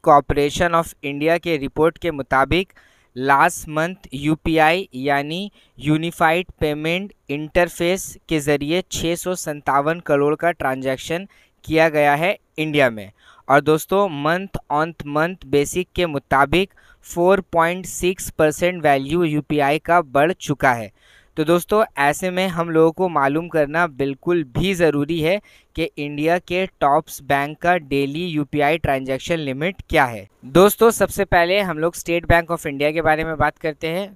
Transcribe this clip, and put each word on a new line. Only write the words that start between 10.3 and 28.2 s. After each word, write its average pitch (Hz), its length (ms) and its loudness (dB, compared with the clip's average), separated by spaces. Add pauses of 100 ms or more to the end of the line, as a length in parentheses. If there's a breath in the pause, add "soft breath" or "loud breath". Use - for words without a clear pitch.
का 165 180 0
ट्रांजैक्शन 135 760 -6 (380 soft breath)
किया 160 240 4
गया 147 280 4
है 175 200 -2 (220)
इंडिया 147 320 2
में। 101 200 -10 (380 soft breath)
और 139 120 4
दोस्तों, 160 460 0 (160)
month 175 360 -4 (140)
on 156 220 -2 (160)
month 151 400 -4
basis 143 340 0 (100)
के 175 140 0
मुताबिक 160 640 2 (360 soft breath)
फ़ोर 185 340 2 (120)
पॉइंट 170 340 0
सिक्स - 440 -4
परसेंट 170 520 0
वैल्यू 143 420 2
यूपीआई 147 560 0
का 170 220 2
बढ़ 143 320 2
चुका 139 380 0
है। 113 180 -6 (460 soft breath)
तो 156 80 -2
दोस्तों, 175 380 2 (160)
ऐसे 147 320 0
में 185 180 -2
हम 170 220 -4
लोगों 160 220 4
को 185 160 -2
मालूम 156 400 0
करना 156 400 0
बिल्कुल 139 600 -2
भी 170 240 0
ज़रूरी 156 460 0
है 180 200 0 (360 soft breath)
कि 160 120 -4 (100)
इंडिया 147 420 -2
के 185 240 -4 (160)
टॉप्स 151 420 0
बैंक 143 360 -2
का 175 200 2
डेली 139 480 -2